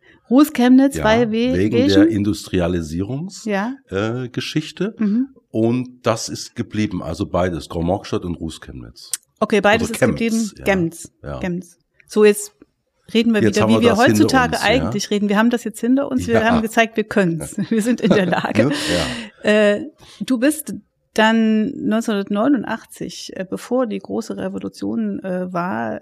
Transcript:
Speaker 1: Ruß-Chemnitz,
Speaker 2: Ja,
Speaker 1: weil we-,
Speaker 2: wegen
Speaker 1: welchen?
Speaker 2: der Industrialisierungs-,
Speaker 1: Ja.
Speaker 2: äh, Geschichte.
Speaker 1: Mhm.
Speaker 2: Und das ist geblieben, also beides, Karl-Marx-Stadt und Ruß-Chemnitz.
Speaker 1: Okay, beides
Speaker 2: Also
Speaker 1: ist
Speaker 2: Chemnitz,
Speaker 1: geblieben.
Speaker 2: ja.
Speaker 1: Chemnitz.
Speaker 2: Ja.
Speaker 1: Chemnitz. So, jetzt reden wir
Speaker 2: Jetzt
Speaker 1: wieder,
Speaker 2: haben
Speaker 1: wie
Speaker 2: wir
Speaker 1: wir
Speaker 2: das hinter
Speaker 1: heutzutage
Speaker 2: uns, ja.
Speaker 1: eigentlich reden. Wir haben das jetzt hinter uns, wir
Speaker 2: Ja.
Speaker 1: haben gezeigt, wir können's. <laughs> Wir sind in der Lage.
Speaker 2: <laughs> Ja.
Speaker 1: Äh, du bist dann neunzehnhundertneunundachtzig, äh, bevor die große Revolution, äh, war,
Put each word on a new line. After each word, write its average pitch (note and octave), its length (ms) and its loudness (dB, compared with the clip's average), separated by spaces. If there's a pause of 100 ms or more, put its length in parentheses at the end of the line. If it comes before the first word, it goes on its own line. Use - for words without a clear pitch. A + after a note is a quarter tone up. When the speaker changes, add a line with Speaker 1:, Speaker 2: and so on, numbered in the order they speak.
(300)
Speaker 1:
Ruß-Chemnitz, C4 680 4
Speaker 2:
Ja, - 80 -4
Speaker 1:
weil A3+ 280 2
we-, A#3 220 0
Speaker 2:
wegen G#3+ 220 2
Speaker 1:
welchen? G2+ 280 6
Speaker 2:
der A2 80 6
Industrialisierungs-, F#2+ 1400 -2
Speaker 1:
Ja. G#3 240 -2 (160)
Speaker 2:
äh, B2 400 -2
Geschichte. E3 720 -6
Speaker 1:
Mhm. A3+ 280 0 (220)
Speaker 2:
Und A#2 560 -2
das A2+ 240 -2
ist - 260 -12
geblieben, G#2 480 -4
also E2 220 -6
beides, E2+ 420 -2
Karl-Marx-Stadt F2+ 560 -2
und F2 120 -6
Ruß-Chemnitz. - 760 -14 (300)
Speaker 1:
Okay, G#3 180 2
beides G#3 300 2
Speaker 2:
Also A#3 60 -8
Speaker 1:
ist - 40 -6
Speaker 2:
Chemnitz, - 200 2
Speaker 1:
geblieben. A3+ 400 -2
Speaker 2:
ja. - 60 -16
Speaker 1:
Chemnitz. F3+ 460 -2 (100)
Speaker 2:
Ja. D2 200 -10
Speaker 1:
Chemnitz. F3+ 360 -8 (300)
So, G#3+ 160 2
jetzt G#3 300 4 (600)
reden A#3 200 4
wir G#3 80 2
Speaker 2:
Jetzt G#3 160 4
Speaker 1:
wieder, G#3 60 4
Speaker 2:
haben A3 80 4
Speaker 1:
wie - 40 4
Speaker 2:
wir A3 60 4
Speaker 1:
wir A#3 100 6
Speaker 2:
das A3 140 4
hinter - 180 6
Speaker 1:
heutzutage B3+ 320 2
Speaker 2:
uns, - 80 -4
ja. G3+ 60 4
Speaker 1:
eigentlich G3+ 400 0
reden. G#3 200 0
Wir G3+ 80 2
haben A3+ 120 4
das A#3+ 160 -2
jetzt G#3+ 140 -10
hinter C4 320 0
uns, B3+ 160 -2
wir A#3 80 2
Speaker 2:
Ja. A3 140 4
Speaker 1:
haben A#3 120 4
gezeigt, A3 360 0
wir G#3+ 80 2
können's. E3 520 -2
<laughs> G3 120 -4
Wir A3 120 0
sind A#3 200 0
in G3+ 80 4
der F#3+ 160 4
Lage. - 520 0
Speaker 2:
<laughs> - 680 -4
Ja. - 60 0
Speaker 1:
Äh, G#3 360 4 (360)
du B3+ 160 -2
bist C4+ 360 0 (420)
dann A3 600 2
neunzehnhundertneunundachtzig, G#3+ 1600 -2
äh, F#3+ 120 -8
bevor B3 400 -4
die G3+ 120 -6
große G3+ 380 -8
Revolution, G3 840 -6
äh, F3+ 340 -6
war, F3+ 480 -4